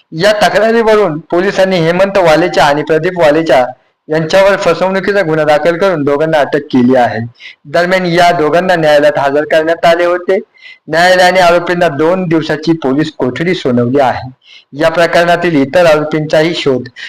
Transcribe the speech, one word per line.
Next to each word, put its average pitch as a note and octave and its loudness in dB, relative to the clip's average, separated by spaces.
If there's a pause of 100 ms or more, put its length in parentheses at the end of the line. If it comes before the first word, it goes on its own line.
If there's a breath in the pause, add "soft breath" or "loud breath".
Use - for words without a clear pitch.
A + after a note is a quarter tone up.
(120)
या E3+ 0
तक्रारीवरून G#3 0
पोलिसांनी F#3+ -2
हेमंत F3+ 0
वालेचा F3 2
आणि D3 0
प्रदीप D#3+ -2
वालेचा D#3 2 (420)
यांच्यावर F3+ 2
फसवणुकीचा F#3+ -2
गुन्हा D#3 -2
दाखल D3+ 0
करून E3+ 0
दोघांना D3 0
अटक C#3+ 0 (120)
केली B2+ 2
आहे. A2+ 0 (460 loud breath)
दरम्यान, F3 -2
या F3 2
दोघांना E3+ 0
न्यायालयात D3+ 2
हजर C#3 0
करण्यात D#3+ 0
आले F3 2
होते. F3+ -2 (480 loud breath)
न्यायालयाने F3+ 2
आरोपींना F3 2
दोन E3 -2
दिवसाची D#3+ -2
पोलीस D#3 -2
कोठडी C#3 -4
सुनावली B2 -2
आहे. B2 -2 (440 soft breath)
या D#3 -2
प्रकरणातील E3+ 0
इतर C#3 2
आरोपींचाही D#3 0
शोध B2+ -2 (220 loud breath)